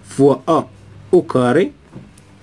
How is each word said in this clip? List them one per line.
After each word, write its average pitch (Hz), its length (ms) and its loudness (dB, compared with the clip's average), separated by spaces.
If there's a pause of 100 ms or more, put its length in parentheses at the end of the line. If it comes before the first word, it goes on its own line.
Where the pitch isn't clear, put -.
فوا 135 260 2 (140)
ا 160 180 -2 (460)
او 175 80 4
كاري 131 500 0 (720)